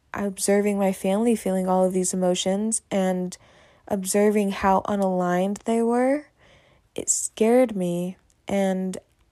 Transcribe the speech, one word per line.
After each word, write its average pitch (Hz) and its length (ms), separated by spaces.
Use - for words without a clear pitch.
observing 202 640
my 196 160
family 214 420
feeling 185 320
all 185 180
of 185 60
these 185 220
emotions 190 760
and 185 480
observing 202 640
how 190 300
unaligned 185 800
they 226 180
were, 254 460
it - 140
scared 226 640
me. 180 400
And 190 500